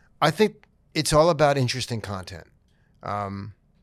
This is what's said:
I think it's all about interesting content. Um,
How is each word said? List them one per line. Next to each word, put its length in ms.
I 100
think 360
it's 180
all 160
about 280
interesting 440
content. 460
Um, 500